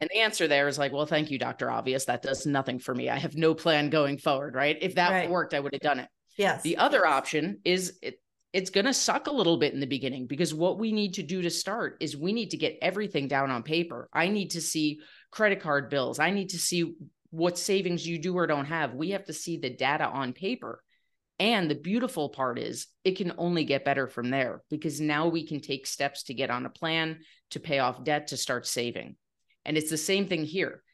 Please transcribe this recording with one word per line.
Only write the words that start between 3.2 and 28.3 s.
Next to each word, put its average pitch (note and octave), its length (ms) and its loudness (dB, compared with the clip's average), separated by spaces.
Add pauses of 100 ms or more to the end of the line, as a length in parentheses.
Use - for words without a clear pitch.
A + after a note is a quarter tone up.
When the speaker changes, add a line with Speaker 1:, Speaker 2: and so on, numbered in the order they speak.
Speaker 1:
no D#3+ 200 4
plan D3+ 340 4
going C#3+ 300 2
forward," C#3 360 0
right? D3 260 2
If F3+ 160 -2
that F3 140 6
Speaker 2:
Right. F3+ 200 2
Speaker 1:
worked, E3+ 240 0
I C#3+ 60 0
would C#3 120 -4
have C#3 80 -4
done D3 200 2
it. B2 80 -10 (280)
Speaker 2:
Yes. F#3 260 2
Speaker 1:
The E3 140 0
other G3 300 6
option D3+ 580 2
is F3+ 380 0
it, - 180 -10 (320)
it's F#3 180 0
gonna G#3 220 4
suck B3+ 340 0
a D4 60 -2
little E3+ 240 4
bit C#3 160 4
in C3 80 -4
the C#3 60 -2
beginning C3 400 -4
because C#3+ 260 -2
what E3+ 260 0
we A3 140 -2
need G#3 220 0
to - 80 -6
do E3+ 180 -4
to E3+ 100 0
start F#3+ 500 -4
is C#3+ 140 -4
we E3 200 0
need F#3+ 160 -2
to D#3+ 80 -6
get D3+ 240 0
everything F#3 460 0
down C3+ 220 0
on A#2+ 120 -2
paper. D#3+ 500 -2
I E3 160 4
need G3 220 -2
to E3 100 -6
see D3+ 400 -2 (300)
credit G3 300 2
card C#3+ 280 0
bills. B2+ 300 -2
I D#3 120 4
need G3 200 0
to E3+ 80 -6
see E3+ 360 0 (360)
what E3+ 280 0
savings F3+ 480 0
you E3+ 120 -4
do F3 180 -2
or F3 100 2
don't C#3+ 200 0
have. D3+ 280 -2
We D#3+ 160 -4
have G3 140 -4
to - 80 -10
see - 240 -6
the C3+ 140 -4
data C#3 360 0
on B2+ 280 -4
paper. F#3+ 480 -8 (560)
And G3 300 2
the D3 60 2
beautiful F3 540 -2
part B2+ 300 -2
is A#2 280 -6 (180)
it F#3 120 4
can F3 200 -2
only E3+ 280 2
get C3+ 200 2
better C#3 220 2
from A#2+ 240 -4
there B2+ 400 0
because D3+ 300 -4
now D3+ 260 2
we E3 200 -2
can D3 140 -6
take C3+ 260 -6
steps - 380 -4
to C#3 100 -10
get A#2+ 160 -2
on B2 160 -2
a - 40 -12
plan, D#3+ 500 -2 (300)
to - 80 -8
pay C#3+ 220 0
off B2+ 240 0
debt, D3+ 240 0
to C#3 80 -6